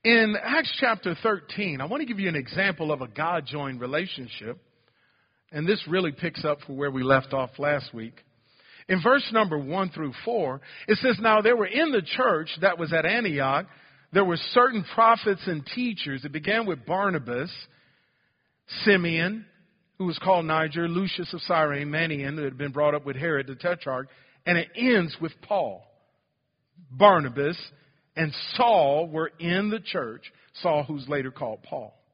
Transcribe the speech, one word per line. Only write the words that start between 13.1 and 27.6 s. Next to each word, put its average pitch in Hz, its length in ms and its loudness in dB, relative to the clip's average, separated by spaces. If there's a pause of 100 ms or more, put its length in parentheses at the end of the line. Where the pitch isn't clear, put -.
there 190 120 4
were 170 120 2 (160)
certain 247 320 4 (100)
prophets 226 540 4
and 156 180 -4
teachers." 170 580 -6
It 147 60 -8
began 202 360 -2
with 135 200 -6
Barnabas, 160 640 -2 (1300)
Simeon, 180 600 2 (540)
who 190 60 -4
was 170 160 -4
called 175 240 4
Niger, 160 420 0
Lucius 175 460 -4
of 175 100 -10
Cyrene, 147 460 0
Manaen, 151 480 -2
who 151 80 -6
had 135 120 -6
been 139 140 -6
brought 147 240 2
up 147 100 -4
with 135 120 -6
Herod 139 320 -2
the 135 80 -12
Tetrarch, 139 520 -4 (360)
and 175 120 2
it 170 200 -2
ends 220 440 2
with 160 120 -6 (100)
Paul. 135 420 -2 (1080)
Barnabas 147 680 4 (560)